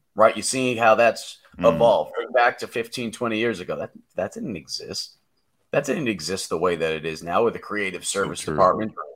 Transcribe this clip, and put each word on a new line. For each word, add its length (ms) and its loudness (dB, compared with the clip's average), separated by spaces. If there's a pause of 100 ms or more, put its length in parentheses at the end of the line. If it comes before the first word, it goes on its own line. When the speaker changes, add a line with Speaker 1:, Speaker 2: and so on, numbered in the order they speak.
(160)
Speaker 1:
right? 220 6
You 60 -6
see 320 -2
how 200 6
that's 440 2 (180)
Speaker 2:
Mm. 180 4
Speaker 1:
evolved. 420 4
Think 160 -6
back 260 2
to 80 -10
fifteen, 440 -6
twenty 260 -4
years 220 0
ago. 160 -6
That, 160 -8 (240)
that 180 -4
didn't 220 -8
exist. 640 -10 (540)
That 140 0
didn't 220 -2
exist 400 -4
the 100 -2
way 200 0
that 160 0
it 120 -6
is 160 -6
now 220 0
with 100 2
the 60 -10
creative 460 -6
Speaker 2:
So 160 -2
Speaker 1:
service 180 -4
Speaker 2:
true. 140 -4
Speaker 1:
department, 400 2 (220)